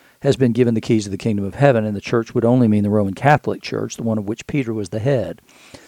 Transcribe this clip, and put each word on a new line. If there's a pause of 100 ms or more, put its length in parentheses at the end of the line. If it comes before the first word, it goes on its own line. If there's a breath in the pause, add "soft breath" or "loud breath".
(220 soft breath)
has
been
given
the
keys
of
the
kingdom
of
heaven,"
and
the
church
would
only
mean
the
Roman
Catholic
Church,
the
one
of
which
Peter
was
the
head. (460 loud breath)